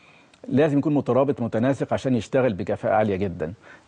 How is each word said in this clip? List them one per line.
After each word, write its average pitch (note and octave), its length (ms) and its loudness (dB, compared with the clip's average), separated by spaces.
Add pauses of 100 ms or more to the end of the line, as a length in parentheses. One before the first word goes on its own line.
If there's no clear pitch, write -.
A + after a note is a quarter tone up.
(480)
لازم C#3+ 300 2
يكون D3 160 0
مترابط C3 460 2
متناسق A#2+ 520 -2
عشان B2+ 220 0
يشتغل B2 400 0
بكفاءة G2 400 -2
عالية G#2 220 2
جدا، F2+ 360 -4 (340)